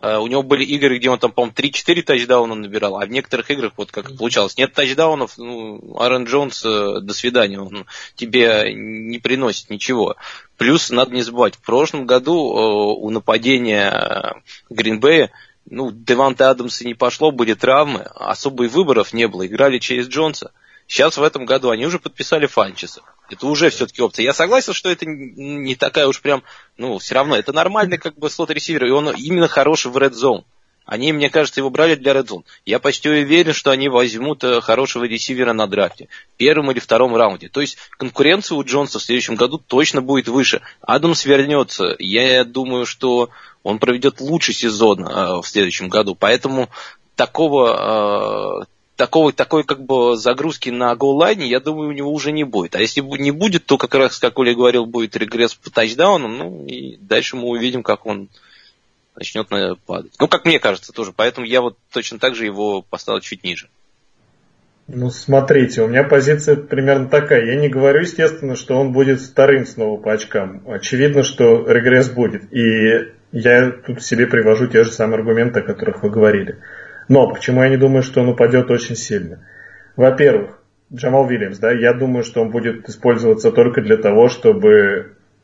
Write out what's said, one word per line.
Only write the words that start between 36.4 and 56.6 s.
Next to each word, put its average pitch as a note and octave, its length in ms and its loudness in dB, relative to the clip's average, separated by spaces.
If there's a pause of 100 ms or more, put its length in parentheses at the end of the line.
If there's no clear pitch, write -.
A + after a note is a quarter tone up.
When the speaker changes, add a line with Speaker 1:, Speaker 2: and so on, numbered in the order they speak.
Speaker 1:
или B2 80 -2
втором A#2 380 2
раунде. G2+ 320 0
То C#3+ 140 -4
есть C#3 160 -8 (180)
конкуренция D#3 600 0
у C#3 60 -2
Джонса C3 360 -4
в - 40 -8
следующем A#2 340 -4
году B2+ 200 0
точно C#3+ 460 0
будет C3 260 -2
выше. B2+ 320 -2 (220)
Адамс D3 420 0
вернется. C#3 760 2
Я B2 460 2
думаю, B2 400 -4
что A#2+ 460 -2 (320)
он G#2 160 -4
проведет B2 420 0
лучший D3 320 -2
сезон, G#2 540 0
э, F2+ 340 -4
в E2+ 60 -12
следующем F#2 420 -2
году. G2+ 260 0
Поэтому B2 540 0 (480)
такого, G#2 1500 0
э, - 40 -14 (300)
такого, D3 360 2
такой D3+ 320 0
как C3+ 160 -6
бы B2 360 2
загрузки C3 520 -4
на B2 260 0
гоу-лайне, C#3+ 540 2
я B2 120 0
думаю, D3+ 280 -6
у D3 40 -8
него C#3+ 200 -6
уже D3 180 -4
не D3+ 140 -2
будет. G#2 320 -4
А F#2+ 40 0
если A2+ 200 -2
бу-, C#3 160 -10
не C#3 140 -2
будет, E3+ 340 -2
то C#3 140 2
как - 160 -4
раз, C3+ 240 2
как B2 200 -2
Оля A#2+ 160 2
говорил, A#2+ 300 2
будет A#2 320 -6
регресс A2+ 380 -2
по - 160 -18
тачдаунам. B2 680 0
Ну, D#3 300 -12